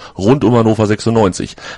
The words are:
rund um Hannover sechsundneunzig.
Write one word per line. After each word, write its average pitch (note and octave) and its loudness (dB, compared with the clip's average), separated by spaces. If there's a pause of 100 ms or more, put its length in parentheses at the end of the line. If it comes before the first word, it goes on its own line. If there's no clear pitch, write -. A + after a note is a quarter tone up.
(160)
rund A#2 0
um A2+ 2
Hannover A2 2
sechsundneunzig. G#2+ -2 (220)